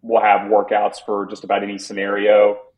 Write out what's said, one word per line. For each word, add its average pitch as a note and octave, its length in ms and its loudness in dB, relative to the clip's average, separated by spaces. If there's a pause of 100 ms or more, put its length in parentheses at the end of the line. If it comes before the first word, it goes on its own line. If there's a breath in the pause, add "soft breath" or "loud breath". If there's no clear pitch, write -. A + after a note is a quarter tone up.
will A2+ 200 0
have G2+ 280 2
workouts G#2 460 0 (100)
for G2+ 220 -4
just G#2 160 -14
about G2+ 200 -2
any G2+ 140 -10
scenario G2+ 800 2 (200)